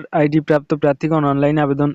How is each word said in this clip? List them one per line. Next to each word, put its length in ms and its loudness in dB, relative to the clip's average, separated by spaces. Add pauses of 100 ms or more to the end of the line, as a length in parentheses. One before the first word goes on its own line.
(120)
আইডি 280 0
প্রাপ্ত 340 -2
প্রার্থীগণ 520 0
অনলাইনে 360 0
আবেদন 340 0